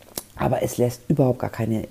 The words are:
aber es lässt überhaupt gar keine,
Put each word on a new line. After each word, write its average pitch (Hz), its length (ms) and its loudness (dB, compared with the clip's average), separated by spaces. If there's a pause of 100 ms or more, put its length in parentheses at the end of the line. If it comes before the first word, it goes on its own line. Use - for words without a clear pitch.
(360)
aber 127 280 0
es 127 140 -4
lässt 120 300 0
überhaupt 131 320 4
gar 107 120 -4
keine, 110 400 -2